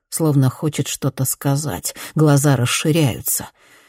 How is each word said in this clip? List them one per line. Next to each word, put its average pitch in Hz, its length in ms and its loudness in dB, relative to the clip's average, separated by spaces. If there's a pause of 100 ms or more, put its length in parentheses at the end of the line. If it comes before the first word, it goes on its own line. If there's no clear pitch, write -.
словно 143 400 2
хочет - 400 -4
что-то - 340 -4
сказать. 139 720 -4 (200)
Глаза 143 420 4
расширяются. 139 920 -2 (400)